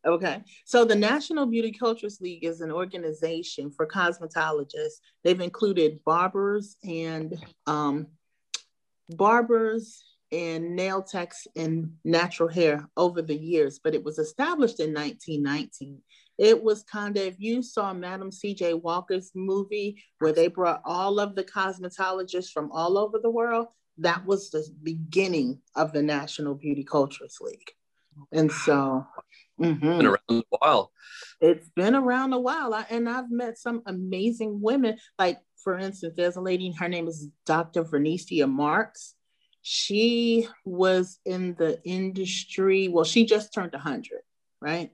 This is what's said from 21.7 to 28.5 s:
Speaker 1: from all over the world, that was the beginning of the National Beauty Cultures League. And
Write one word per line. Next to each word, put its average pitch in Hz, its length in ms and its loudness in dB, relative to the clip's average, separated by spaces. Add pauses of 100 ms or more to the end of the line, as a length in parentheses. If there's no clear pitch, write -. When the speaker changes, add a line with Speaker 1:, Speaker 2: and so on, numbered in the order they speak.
Speaker 1:
from 151 220 -6
all 185 260 2
over 214 220 0
the 226 100 2
world, 233 380 0 (300)
that 175 280 0
was 190 240 0
the 156 160 -4 (160)
beginning 160 800 0 (140)
of 156 160 0
the 151 100 0
National 143 540 -2
Beauty 143 300 -4
Cultures - 560 -2
League. - 300 -12 (600)
And 156 200 4